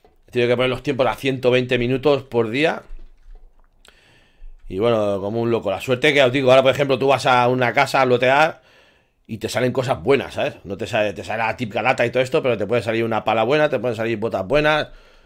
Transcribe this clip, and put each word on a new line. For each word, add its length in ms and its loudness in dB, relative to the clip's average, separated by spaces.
He 40 -20
tenido 180 0
que 80 2
poner 120 0
los 140 -6
tiempos 240 0
a 80 -2
ciento 340 -2
veinte 280 2
minutos 460 0
por 260 -2
día. 340 -2
Y 100 -8
bueno, 420 0
como 200 -4
un 80 0
loco. 220 0
La 80 -4
suerte 340 0
que 80 4
os 100 4
digo, 180 2
ahora 120 8
por 100 4
ejemplo 280 0
tú 80 0
vas 180 2
a 220 4
una 240 0
casa 300 0
a 40 4
lotear 560 2
y 120 -10
te 100 -6
salen 240 0
cosas 320 -2
buenas, 300 0
¿sabes? 220 -4
No 100 -8
te 120 -10
sale, 260 0
te 100 -12
sale 200 -6
la 120 -4
típica 260 -6
lata 240 2
y 40 0
todo 120 0
esto, 220 0
pero 140 0
te 100 -4
puede 140 0
salir 240 -2
una 180 -2
pala 200 2
buena, 260 2
te 100 -2
pueden 160 -4
salir 220 -2
botas 280 -4
buenas, 440 0